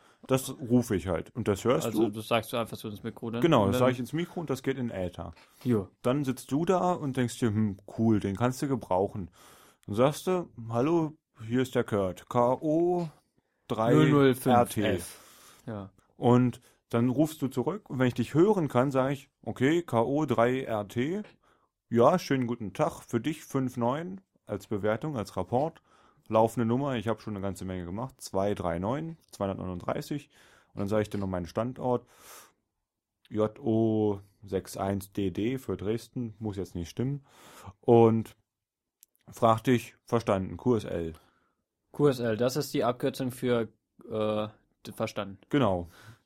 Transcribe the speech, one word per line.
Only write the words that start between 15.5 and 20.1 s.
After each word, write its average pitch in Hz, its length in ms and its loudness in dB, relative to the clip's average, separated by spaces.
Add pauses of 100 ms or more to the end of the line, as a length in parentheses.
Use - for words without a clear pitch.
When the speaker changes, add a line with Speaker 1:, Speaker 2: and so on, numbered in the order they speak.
Speaker 2:
Ja. 104 240 -12 (260)
Speaker 1:
Und 123 440 4 (300)
dann 120 200 2
rufst 156 320 0
du 131 60 0
zurück 151 400 -4
und 143 100 -6
wenn 127 100 4
ich 120 60 0
dich - 200 -2
hören 175 340 4
kann, 127 220 2
sag 131 220 0
ich, - 180 -10 (120)
"Okay, 143 400 2
K 117 200 2
O 139 240 0